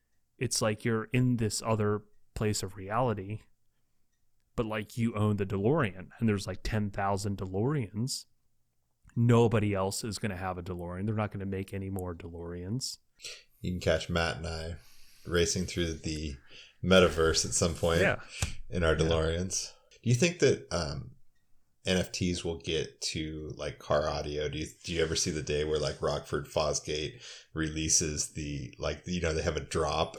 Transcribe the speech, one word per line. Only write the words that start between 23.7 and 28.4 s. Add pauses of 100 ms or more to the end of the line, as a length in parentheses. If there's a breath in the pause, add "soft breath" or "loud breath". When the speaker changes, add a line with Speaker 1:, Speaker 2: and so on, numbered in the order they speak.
Speaker 2:
car
audio?
Do
you, (160)
do
you
ever
see
the
day
where,
like,
Rockford
Fosgate (340 loud breath)
releases
the,